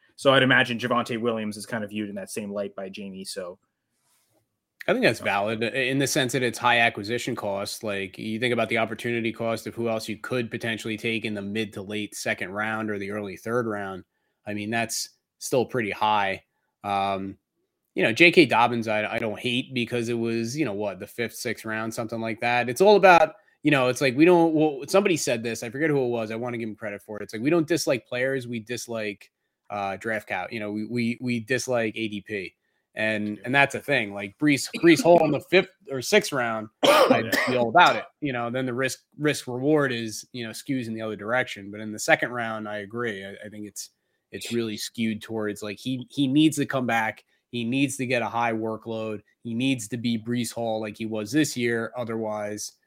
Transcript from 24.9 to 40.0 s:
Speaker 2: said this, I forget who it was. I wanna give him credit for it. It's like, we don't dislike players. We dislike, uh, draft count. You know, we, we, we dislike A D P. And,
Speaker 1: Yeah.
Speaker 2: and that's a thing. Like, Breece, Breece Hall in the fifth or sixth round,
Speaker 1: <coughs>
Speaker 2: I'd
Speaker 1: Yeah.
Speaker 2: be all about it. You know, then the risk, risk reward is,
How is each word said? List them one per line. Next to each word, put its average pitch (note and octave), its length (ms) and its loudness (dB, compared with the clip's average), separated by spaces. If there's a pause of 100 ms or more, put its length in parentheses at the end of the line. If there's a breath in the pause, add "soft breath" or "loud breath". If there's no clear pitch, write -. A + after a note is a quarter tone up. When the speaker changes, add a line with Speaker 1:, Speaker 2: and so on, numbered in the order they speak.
Speaker 2:
said A#2+ 240 -2
this, A2+ 200 -4
I A#2+ 60 -6
forget C#3+ 220 0
who C#3+ 120 2
it B2 60 0
was. A2+ 220 -2
I A2+ 60 -6
wanna A#2+ 200 -6
give A2+ 140 -6
him G#2 40 -10
credit G2+ 280 -10
for G#2+ 160 -12
it. G#2 40 -8
It's G2+ 120 -12
like, A2 80 -6
we C#3+ 80 2
don't E3 180 4
dislike D3+ 380 0
players. B2+ 420 -2
We A#2+ 120 -6
dislike, A2 720 -8 (380)
uh, G2 300 -4
draft A2 280 -6
count. F#2 280 -6
You A2+ 60 -6
know, G#2 120 -6
we, G#2+ 140 -6
we, A#2 340 -2
we A#2+ 200 -2
dislike A#2 560 0
A A2+ 120 -4
D G2+ 140 -8
P. G2 320 -8 (420)
And, G#2+ 400 -2
Speaker 1:
Yeah. F#2+ 80 -16
Speaker 2:
and B2 100 -2
that's C#3 220 4
a G2+ 40 -6
thing. A2+ 320 -2
Like, G2+ 240 -8
Breece, D3 320 2 (140)
Breece E3 180 8
Hall E3+ 240 8
in D#3 60 2
the F#3 80 0
fifth F3+ 300 2 (240)
or C3 100 -4
sixth - 300 2
round, A2+ 440 -2
Speaker 1:
<coughs> - 60 -12
Speaker 2:
I'd C4 440 6
Speaker 1:
Yeah. B2 240 0
Speaker 2:
be B2+ 60 2
all A#2+ 120 2
about D3+ 260 8
it. G#2+ 80 -4 (180)
You C#3+ 120 -2
know, A#2+ 180 -2
then B2+ 160 -2
the B2 80 -4
risk, C3 300 -2 (120)
risk D3 300 0
reward C3+ 460 2
is, A2+ 400 -6